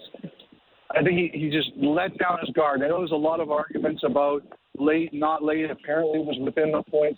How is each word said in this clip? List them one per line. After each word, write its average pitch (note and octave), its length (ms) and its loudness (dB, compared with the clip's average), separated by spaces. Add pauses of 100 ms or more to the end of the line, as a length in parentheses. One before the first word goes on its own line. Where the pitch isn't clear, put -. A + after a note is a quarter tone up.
(960)
I - 60 4
think F3 160 4
he, E3+ 200 0
he D3+ 120 -2
just D3 260 0
let D3+ 420 0
down F3+ 220 0
his D#3 140 -6
guard. C#3+ 280 2
I C#3+ 60 2
know E3+ 100 0
there's F3+ 140 -4
a - 40 2
lot D#3+ 240 0
of D3+ 100 -4
arguments D3+ 540 -2
about C#3+ 380 2 (360)
late, D#3 340 2
not D3+ 300 -2
late. D#3 280 0
Apparently D#3 500 -2
it D3+ 60 -4
was D3+ 140 -4
within D#3 320 0
the D3+ 100 0
point D3+ 340 2